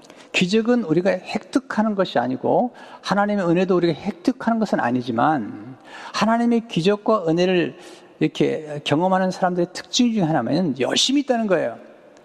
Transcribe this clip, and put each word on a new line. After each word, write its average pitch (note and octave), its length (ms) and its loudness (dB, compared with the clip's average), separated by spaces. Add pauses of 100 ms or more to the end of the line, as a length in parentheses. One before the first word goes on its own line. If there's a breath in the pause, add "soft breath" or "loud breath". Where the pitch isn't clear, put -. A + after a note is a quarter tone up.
(320 loud breath)
기적은 A3 540 2
우리가 F3 260 2
획득하는 - 840 -2
것이 F#3 240 -2
아니고 B2+ 540 0 (280 loud breath)
하나님의 G3+ 440 0
은혜도 F3+ 300 2
우리가 E3+ 240 2
획득하는 A3+ 600 -2
것은 G#3+ 200 0
아니지만 A#2+ 960 -2 (360 loud breath)
하나님의 A#3 540 0
기적과 G3+ 600 0
은혜를 E3+ 500 2 (420 loud breath)
이렇게 D3 680 -2
경험하는 F#3 460 2
사람들의 F3+ 420 -2
특징 - 400 -2
중에 G#3+ 100 0
하나는 D3+ 560 0
열심히 C#3 420 0
있다는 A#3 260 -2
거예요. C#3 300 -2 (460 loud breath)